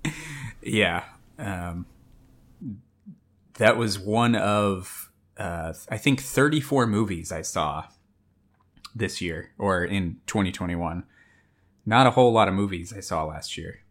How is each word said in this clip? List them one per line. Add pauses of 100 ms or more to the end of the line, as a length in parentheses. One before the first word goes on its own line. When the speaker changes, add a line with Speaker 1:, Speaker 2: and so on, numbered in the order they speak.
Speaker 1:
<laughs> (560)
Speaker 2:
Yeah. (340)
Um, (1700)
that
was
one
of, (260)
uh, (160)
I
think
thirty-four
movies
I
saw (1120)
this
year,
or
in
twenty
twenty-one. (840)
Not
a
whole
lot
of
movies
I
saw
last
year.